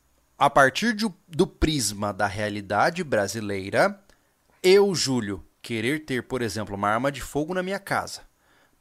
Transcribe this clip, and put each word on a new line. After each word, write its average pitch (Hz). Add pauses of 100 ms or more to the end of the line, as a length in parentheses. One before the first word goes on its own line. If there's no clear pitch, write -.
(380)
a 139
partir 147
de, 208 (160)
do 165
prisma 107
da 101
realidade 104
brasileira, 107 (640)
eu, 196
Júlio, 117 (180)
querer 123
ter, 123
por 127
exemplo, 104
uma 101
arma 120
de 135
fogo 156
na 185
minha 190
casa 113 (600)